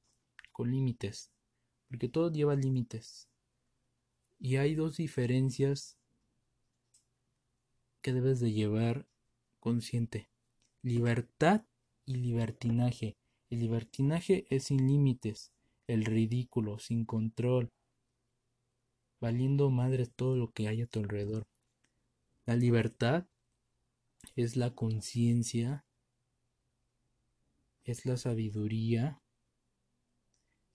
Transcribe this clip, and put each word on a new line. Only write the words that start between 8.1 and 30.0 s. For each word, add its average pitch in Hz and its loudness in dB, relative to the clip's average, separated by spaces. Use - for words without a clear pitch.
debes 127 2
de 117 2
llevar 110 0
consciente: 117 -2
libertad 120 2
y 131 -4
libertinaje. 117 0
El 117 -4
libertinaje 139 0
es 135 0
sin 135 2
límites, 135 0
el 110 0
ridículo, 110 0
sin 113 -4
control, 120 0
valiendo 131 2
madre 127 2
todo 127 -2
lo 117 -2
que 107 -4
hay 110 -2
a 120 -6
tu - -6
alrededor. 104 -4
La 117 0
libertad 120 2
es 120 -2
la 123 -2
conciencia, 117 0
es 120 -6
la 127 -2
sabiduría, 113 -2